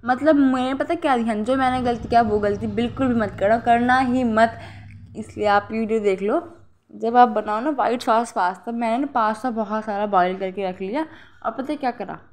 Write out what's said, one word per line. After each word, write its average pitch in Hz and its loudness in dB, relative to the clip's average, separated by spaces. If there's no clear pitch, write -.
मतलब 269 4
मैंने 262 2
पता 294 -2
क्या 311 2
ध्यान, 220 -2
जो 247 2
मैंने 254 0
गलती 233 -2
किया 233 6
वो 214 2
गलती 208 -2
बिल्कुल 233 -2
भी 247 2
मत 220 -2
करना, 208 4
करना 240 4
ही 254 0
मत। 226 2
इसलिए 208 -4
आप 202 4
वीडियो 220 -2
देख 196 0
लो। 220 0
जब 226 0
आप 247 8
बनाओ 214 -2
ना 262 -2
व्हाइट 240 0
सॉस 233 0
पास्ता, 190 -4
मैंने 233 -2
ना 285 -2
पास्ता 220 -2
बहुत 214 -4
सारा 208 -4
बॉयल 190 2
करके 190 -4
रख 185 -10
लिया 233 -4
और 226 -4
पता 269 -8
है 294 -6
क्या 254 -4
करा 175 -10